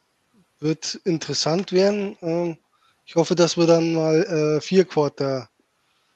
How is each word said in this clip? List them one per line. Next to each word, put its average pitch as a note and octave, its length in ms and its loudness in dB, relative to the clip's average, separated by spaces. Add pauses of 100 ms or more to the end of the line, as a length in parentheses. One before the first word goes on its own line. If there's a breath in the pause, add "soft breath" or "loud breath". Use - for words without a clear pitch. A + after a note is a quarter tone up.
(600)
Wird D3+ 340 -4 (100)
interessant E3 680 -2
werden. G3+ 500 0
Ähm, E3+ 340 -4 (480)
ich - 120 -18
hoffe, E3 180 2
dass E3 240 2
wir E3+ 80 2
dann E3 260 4
mal, D#3+ 300 2
äh, D3+ 400 -2
vier F#3 240 2
Quarter, C#3 640 -4 (640)